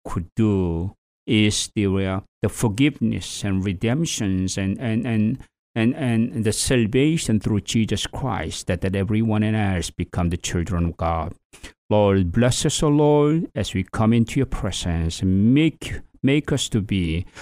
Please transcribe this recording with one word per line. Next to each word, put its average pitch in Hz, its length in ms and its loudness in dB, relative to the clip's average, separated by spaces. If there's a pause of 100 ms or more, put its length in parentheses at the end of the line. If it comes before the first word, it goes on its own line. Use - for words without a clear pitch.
could - 320 -6
do 95 580 0 (320)
is 107 480 2
the, 107 100 2 (200)
uh, 95 140 -2 (220)
the 104 80 0
forgiveness 110 920 -2
and 95 220 -2
redemptions 101 920 -2
and, 98 220 -2
and, 113 260 -2
and, 113 340 0 (360)
and, 117 200 2
and 117 500 -2
the 107 60 2
salvation 127 880 0
through 107 220 0
Jesus 107 460 -2
Christ, 110 600 -6
that, 90 140 -2
that 95 140 -2
everyone 107 480 0
in 107 120 0
us 95 340 -2
become 87 400 -4
the 87 80 -2
children 85 480 -2
of 82 120 -4
God. 82 360 -4 (560)
Lord, 98 420 4
bless 120 340 2
us, - 180 -2
O 156 60 4
Lord, 147 680 4
as - 180 -4
we 95 100 -2
come 113 300 2
into 117 260 2
your 131 80 2
presence. 82 760 -2
Make, 113 760 2 (200)
make 143 300 0
us 139 180 0
to 110 120 0
be 87 440 -2 (160)